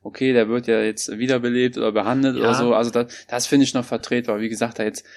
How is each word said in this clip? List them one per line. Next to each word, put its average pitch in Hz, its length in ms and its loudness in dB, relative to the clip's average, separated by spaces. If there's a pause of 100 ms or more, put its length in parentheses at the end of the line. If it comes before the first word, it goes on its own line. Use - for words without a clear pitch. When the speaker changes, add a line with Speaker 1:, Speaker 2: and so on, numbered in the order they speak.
Speaker 1:
okay, 131 300 -2
der 113 160 4
wird 120 180 -2
ja 113 140 2
jetzt 107 380 -4
wiederbelebt 123 600 0
oder 110 140 0
behandelt 123 440 0
Speaker 2:
Ja. 123 60 0
Speaker 1:
oder 117 120 4
so. 120 200 2
Also 117 160 2
das, 120 380 -4
das 123 180 -4
finde 139 180 6
ich - 100 -4
noch 123 100 -2
vertretbar. 120 560 -4
Wie 113 80 -2
gesagt, 113 300 -4
da 110 60 -2
jetzt 104 200 -4 (120)